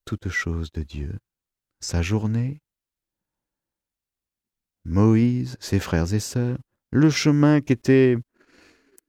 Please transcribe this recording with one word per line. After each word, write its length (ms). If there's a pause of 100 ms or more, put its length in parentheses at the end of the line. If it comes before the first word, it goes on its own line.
toute 240
chose 420
de 120
Dieu. 340 (640)
Sa 240
journée, 560 (2250)
Moïse, 760
ses 200
frères 340
et 60
sœurs, 400 (320)
le 180
chemin 520
qui 120
était 440 (920)